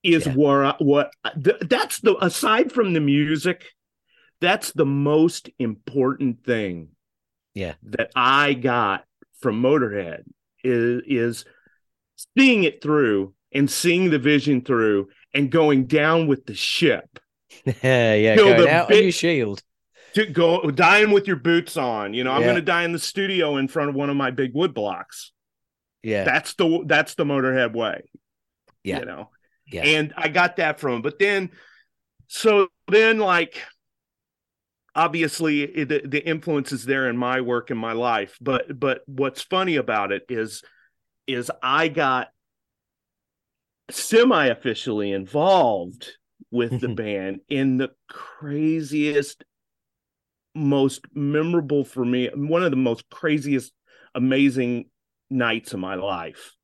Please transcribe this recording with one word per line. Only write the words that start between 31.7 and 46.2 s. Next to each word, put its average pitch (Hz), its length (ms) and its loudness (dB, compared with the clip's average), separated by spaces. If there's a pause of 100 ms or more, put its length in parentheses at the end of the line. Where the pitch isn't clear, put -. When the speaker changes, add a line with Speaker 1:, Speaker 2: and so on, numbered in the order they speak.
Speaker 1:
so 202 400 2 (200)
then, 220 320 4
like, 180 420 0 (1300)
obviously, 156 680 0
it, 143 260 -6
the, 151 160 0
the 147 200 -6
influence 156 480 -4
is 113 100 -10
there 131 260 -2
in 117 60 -4
my 123 260 -2
work 120 280 -4
and 120 100 -6
my 113 140 -6
life. 113 480 -4
But, 127 380 -4
but 131 260 -2
what's 135 360 -6
funny 185 360 -2
about 107 340 -2
it 98 180 -6
is, 113 340 -8 (640)
is 123 220 -6 (140)
I 151 240 0
got 135 420 -2 (1600)
semi-officially 127 1200 0
involved 113 1040 0 (360)